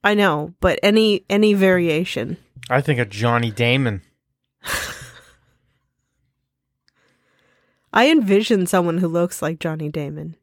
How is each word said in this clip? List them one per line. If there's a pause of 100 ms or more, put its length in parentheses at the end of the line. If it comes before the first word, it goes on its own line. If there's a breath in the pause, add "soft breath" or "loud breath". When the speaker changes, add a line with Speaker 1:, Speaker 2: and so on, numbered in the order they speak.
Speaker 1:
I
know,
but
any,
any
variation. (340)
Speaker 2:
I
think
of
Johnny
Damon. (600)
Speaker 1:
<laughs> (3250 loud breath)
I
envision
someone
who
looks
like
Johnny
Damon.